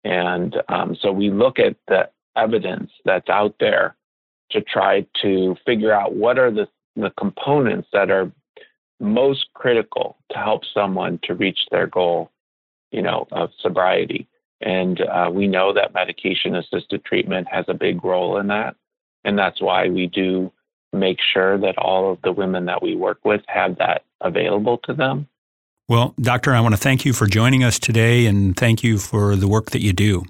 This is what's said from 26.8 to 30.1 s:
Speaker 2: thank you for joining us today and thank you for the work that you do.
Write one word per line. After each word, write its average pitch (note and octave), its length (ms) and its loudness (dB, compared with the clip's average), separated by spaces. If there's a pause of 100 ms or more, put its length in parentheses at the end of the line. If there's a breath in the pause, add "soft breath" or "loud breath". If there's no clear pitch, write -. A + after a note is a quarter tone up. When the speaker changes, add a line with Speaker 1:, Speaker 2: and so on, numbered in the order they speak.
Speaker 2:
thank C3+ 260 2
you B2+ 80 2
for A2 120 2
joining A#2+ 380 4
us A#2 140 2
today A#2 480 4
and G2 280 4
thank A2+ 300 2
you A2 140 4
for G2+ 360 0
the G2 140 2
work G#2+ 220 0
that - 100 -2
you G2 140 2
do. F#2+ 360 2